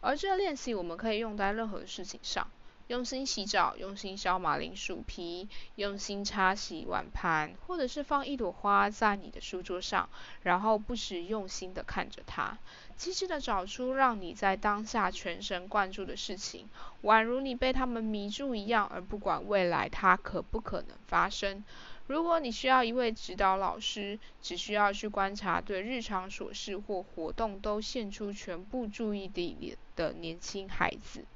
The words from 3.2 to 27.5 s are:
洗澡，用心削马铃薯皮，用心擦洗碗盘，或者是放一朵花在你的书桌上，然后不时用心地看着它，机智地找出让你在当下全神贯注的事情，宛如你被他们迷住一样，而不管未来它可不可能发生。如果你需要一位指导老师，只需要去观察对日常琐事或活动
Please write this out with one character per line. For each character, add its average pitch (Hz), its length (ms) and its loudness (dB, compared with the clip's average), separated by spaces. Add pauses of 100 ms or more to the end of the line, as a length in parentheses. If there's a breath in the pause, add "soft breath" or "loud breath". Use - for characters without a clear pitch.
洗 214 180 -2
澡， 190 320 4
用 196 220 -8
心 196 180 -6
削 185 220 2
马 160 200 2
铃 160 180 -4
薯 - 320 -6
皮， 180 420 -6 (280 loud breath)
用 202 200 -2
心 202 260 -4
擦 190 300 4
洗 202 340 -6
碗 - 240 -2
盘， 156 440 2 (100)
或 359 100 -4
者 285 120 0
是 294 160 -4
放 277 240 2
一 277 100 -4
朵 220 140 -2
花 202 360 4
在 208 280 4
你 196 160 -8
的 - 100 -10
书 180 220 -6
桌 185 180 -4
上， 185 260 2 (360 loud breath)
然 180 180 4
后 220 160 6
不 214 180 -2
时 180 280 -4
用 208 260 -4
心 185 240 -8
地 190 80 -6
看 - 260 -2
着 - 200 -12
它， - 280 -2 (400 loud breath)
机 - 160 -6
智 370 160 -2
地 320 140 -2
找 196 240 0
出 254 280 -2
让 254 280 6
你 175 100 -6
在 196 240 4
当 208 300 0
下 190 240 2
全 180 320 -4
神 190 260 -4
贯 202 240 2
注 196 140 -6
的 196 100 -6
事 185 220 -6
情， - 320 -10 (320 loud breath)
宛 220 220 8
如 240 180 2
你 269 140 -2
被 262 180 4
他 254 140 4
们 233 160 0
迷 208 260 0
住 269 240 -2
一 202 140 -2
样， 220 260 4
而 180 80 -4
不 196 160 -6
管 202 300 0
未 202 160 6
来 170 260 4
它 185 260 6
可 - 240 -2
不 - 220 -4
可 - 220 -4
能 - 120 -10 (120)
发 175 200 4
生。 202 360 -4 (440 loud breath)
如 294 140 2
果 330 180 4
你 269 120 -2
需 240 160 0
要 254 160 8
一 226 100 2
位 240 180 2
指 190 240 -6
导 190 220 6
老 185 220 0
师， 208 400 -4 (200 loud breath)
只 - 160 -6
需 196 180 -4
要 208 200 6
去 202 140 -4
观 202 280 2
察 185 240 2
对 185 220 -2
日 240 180 -2
常 196 300 -2
琐 - 240 -6
事 202 240 -6
或 196 240 -4
活 165 320 -6
动 208 260 -2